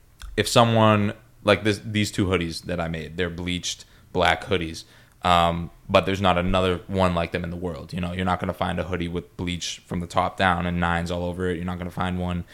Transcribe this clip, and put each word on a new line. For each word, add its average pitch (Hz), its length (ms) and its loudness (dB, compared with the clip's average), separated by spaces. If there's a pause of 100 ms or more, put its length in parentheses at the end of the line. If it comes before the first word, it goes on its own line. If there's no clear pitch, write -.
(340)
if 104 140 0
someone, 110 640 6 (320)
like, 98 180 4
this, 101 220 2
these 107 260 0
two 110 160 0
hoodies 87 360 0
that 87 180 -4
I 82 80 -2
made, 80 300 -8
they're 90 120 0
bleached 87 540 -6 (300)
black 85 300 2
hoodies, 82 400 -4 (380)
um, 85 480 4 (180)
but 95 180 4
there's 95 140 0
not 90 180 4
another 92 480 2
one 92 280 2
like 85 180 -2
them 87 120 -4
in 85 60 -6
the 87 60 -8
world. 82 360 -8
You 90 80 -6
know, 87 120 -4
you're 92 120 -2
not 90 160 0
gonna 92 140 -4
find 87 260 -4
a 82 40 -4
hoodie 87 240 -4
with 85 280 -8
bleach 90 500 -6
from 87 140 -6
the 87 60 -6
top 90 320 -2
down 90 280 2
and 87 140 -2
nines 87 300 0
all 87 140 -4
over 87 260 -4
it. 87 60 -2
You're 85 100 -6
not 90 120 -6
gonna 90 120 -8
find 90 280 -4
one 90 360 -2